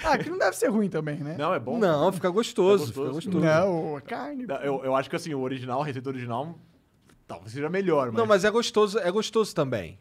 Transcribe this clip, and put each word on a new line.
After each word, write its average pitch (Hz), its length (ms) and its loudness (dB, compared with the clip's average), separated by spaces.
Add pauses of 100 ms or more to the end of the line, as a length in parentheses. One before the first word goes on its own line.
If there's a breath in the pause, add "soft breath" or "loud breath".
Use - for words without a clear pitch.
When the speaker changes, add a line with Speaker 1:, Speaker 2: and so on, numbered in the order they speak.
Speaker 1:
Ah, 285 140 4
que - 100 -4
não 359 100 -6
deve 571 180 0
ser 339 120 0
ruim 214 220 2
também, 151 280 -4
né? 147 200 -8
Speaker 2:
Não, 165 160 0
é 160 40 -2
bom. 208 200 -4
Speaker 3:
Não, 175 340 4
fica 185 160 -2
gostoso, 190 560 4
Speaker 2:
É - 20 -4
gostoso. 135 340 -4
Speaker 3:
fica 180 120 -6
gostoso. 170 140 2
Speaker 1:
Não, 160 500 2
é 139 60 -10
carne. 254 440 -10
Speaker 2:
Não, 139 100 -4
eu, 135 280 -2
eu 131 100 0
acho 135 140 0
que 170 80 -6
assim, 160 180 -6
o 135 60 -2
original, 127 420 -4
a - 20 -2
receita 135 240 -6
original, 131 480 -6 (680)
talvez 95 260 -12
seja 143 160 -4
melhor, 170 440 2
mas - 20 -8
Speaker 3:
Não, 226 120 2
mas 202 180 6
é 214 60 6
gostoso, 214 500 2
é 175 100 0
gostoso 214 420 0
também. 123 480 -2